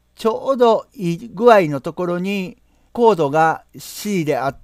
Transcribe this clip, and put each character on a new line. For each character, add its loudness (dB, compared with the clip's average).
ち -6
ょ -2
う -6
ど 2
い -4
い -12
具 4
合 6
の -4
と -8
こ -6
ろ -4
に -6
コ 4
ー 4
ド 0
が 0
C -6
で -2
あ -4
っ -6